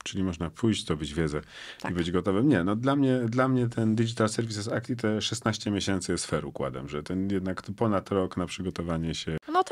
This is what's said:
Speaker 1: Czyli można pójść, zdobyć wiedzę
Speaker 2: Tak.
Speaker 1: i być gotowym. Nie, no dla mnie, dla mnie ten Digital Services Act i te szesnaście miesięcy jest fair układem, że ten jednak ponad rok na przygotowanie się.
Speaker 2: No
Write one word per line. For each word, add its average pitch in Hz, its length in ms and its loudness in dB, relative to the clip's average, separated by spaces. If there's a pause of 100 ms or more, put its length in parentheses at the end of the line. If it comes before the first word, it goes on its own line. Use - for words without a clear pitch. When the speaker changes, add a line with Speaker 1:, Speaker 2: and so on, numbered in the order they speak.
Speaker 1:
Czyli - 200 -2
można 85 260 -2
pójść, 110 320 2
zdobyć 76 320 -2
wiedzę 76 260 0 (400)
Speaker 2:
Tak. - 120 -2
Speaker 1:
i - 20 -2
być 87 160 0
gotowym. 95 380 4
Nie, 95 160 6
no 104 120 2
dla 135 200 2
mnie, 131 280 4
dla 123 240 2
mnie 127 200 4
ten 113 260 2
Digital 113 340 2
Services 107 400 -4
Act - 220 -4
i 127 60 -2
te 107 260 0
szesnaście - 480 -2
miesięcy 95 420 0
jest 85 140 -2
fair 76 200 -2
układem, 67 420 -6
że 73 140 -4
ten 95 280 -2
jednak 92 320 -2 (140)
ponad 104 340 0
rok 92 260 0
na 90 100 0
przygotowanie 82 680 -4
się. 80 220 -4 (160)
Speaker 2:
No 359 200 2